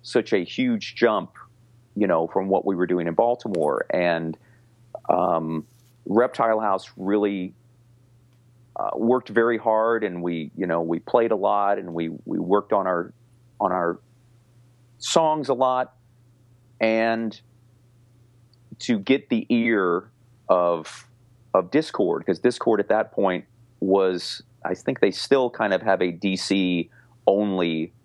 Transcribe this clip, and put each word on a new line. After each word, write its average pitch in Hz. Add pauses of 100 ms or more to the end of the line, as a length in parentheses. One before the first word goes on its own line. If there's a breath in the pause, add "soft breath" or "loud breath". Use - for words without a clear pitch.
such -
a 104
huge 113
jump, 107 (640)
you 101
know, 82
from 95
what 95
we 98
were 90
doing 87
in 85
Baltimore. 95
And, 82 (720 soft breath)
um, 82 (400)
Reptile 113
House 98
really, 101 (1200)
uh, -
worked 120
very 117
hard, 110
and 90
we, 85
you 92
know, 85
we 82
played 117
a 107
lot, 101
and 90
we, 82 (160)
we 87
worked 95
on 98
our, 87 (480)
on 95
our 87 (1000)
songs 156
a 131
lot. 127 (840)
And 113 (1400)
to 117
get 135
the 113
ear 104 (400)
of, 87 (460)
of -
Dischord, 95
'cause -
Dischord 120
at 101
that 107
point 95 (360)
was, 95 (220)
I 87
think -
they 101
still 127
kind 101
of 92
have 95
a 92
D 92
C 90 (380 soft breath)
only 92 (120)